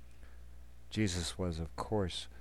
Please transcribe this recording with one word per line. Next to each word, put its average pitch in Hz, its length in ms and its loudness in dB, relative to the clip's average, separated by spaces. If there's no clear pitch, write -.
Jesus 90 480 4
was, 87 220 2
of 82 180 -2
course, 98 500 2